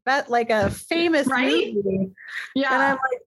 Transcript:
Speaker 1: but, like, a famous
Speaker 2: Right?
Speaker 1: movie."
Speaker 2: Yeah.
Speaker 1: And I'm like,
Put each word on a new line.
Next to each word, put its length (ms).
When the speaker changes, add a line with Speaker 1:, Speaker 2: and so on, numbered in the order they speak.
Speaker 1:
but, 240
like, 220
a 200
famous 580
Speaker 2:
Right? 440
Speaker 1:
movie." 380
Speaker 2:
Yeah. 180
Speaker 1:
And 80
I'm 140
like, 300